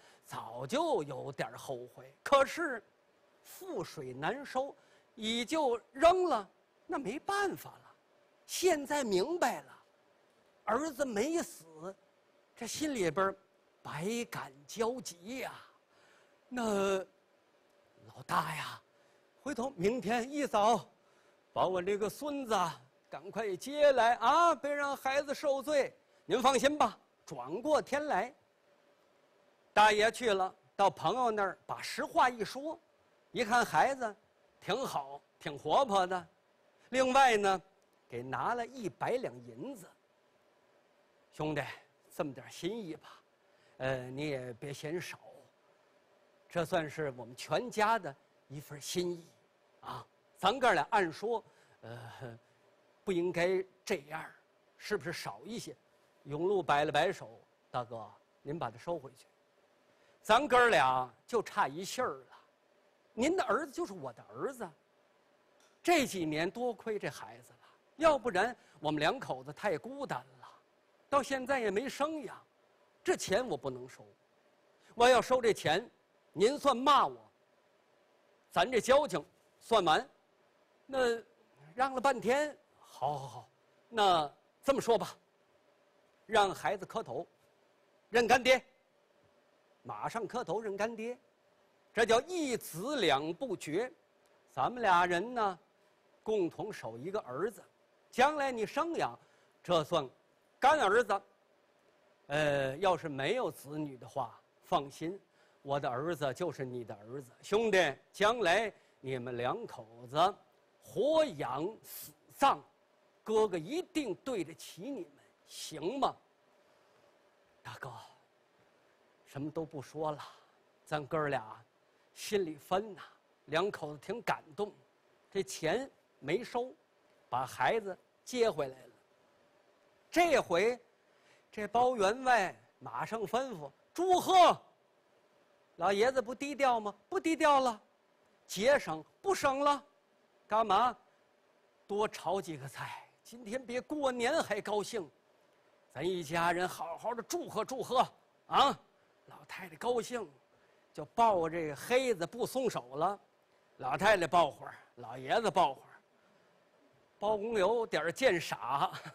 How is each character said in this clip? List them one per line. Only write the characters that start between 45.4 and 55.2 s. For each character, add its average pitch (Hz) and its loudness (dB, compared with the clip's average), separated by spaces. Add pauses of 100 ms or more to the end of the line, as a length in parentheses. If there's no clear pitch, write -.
这 170 -2
算 160 -2
是 151 -6
我 123 -12
们 120 -18
全 208 -4
家 214 2
的 151 -10 (340)
一 143 -12
份 147 -16
心 175 -4
意 170 -12 (540)
啊。 - -14 (300)
咱 247 2
哥 240 4
俩 147 2
按 190 2
说， 202 -4 (380)
呃， 117 -14 (640)
不 196 -4
应 175 0
该 185 0 (180)
这 196 -4 (140)
样， 156 -10 (540)
是 - -8
不 - -14
是 170 -8
少 107 -10